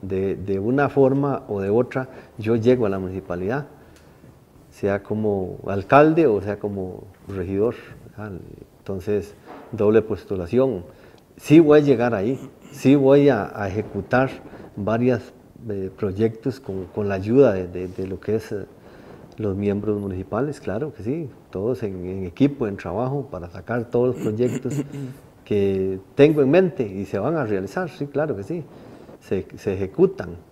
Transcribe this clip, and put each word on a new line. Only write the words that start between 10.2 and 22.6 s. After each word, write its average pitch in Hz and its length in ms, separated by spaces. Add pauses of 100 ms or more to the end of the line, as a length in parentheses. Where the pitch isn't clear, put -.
Sí 151 220
voy 151 200
a 151 40
llegar 123 320
ahí, 110 240 (320)
sí 135 240
voy 143 340
a, 104 300
a 101 80
ejecutar 104 640 (440)
varios, 113 580 (360)
eh, 95 260
proyectos 113 640
con, 95 260
con 104 220
la 98 80
ayuda 113 380
de, 92 140
de, 92 200
de 95 200
lo 95 120
que 104 160
es, 113 160
eh, 98 140 (720)
los 101 180
miembros 101 460
municipales, 101 580
claro 120 360
que - 80
sí, 143 260 (220)
todos 117 320
en, 92 240
en 95 180
equipo, 131 420